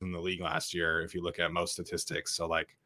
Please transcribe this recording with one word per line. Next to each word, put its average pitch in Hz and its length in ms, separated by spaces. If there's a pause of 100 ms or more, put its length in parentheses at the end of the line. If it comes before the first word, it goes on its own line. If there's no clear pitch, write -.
in 92 100
the 87 80
league 90 220
last 80 320
year, 82 280
if 82 140
you 87 80
look 85 160
at 85 140
most 87 180
statistics. - 640
So, 85 100
like, 82 400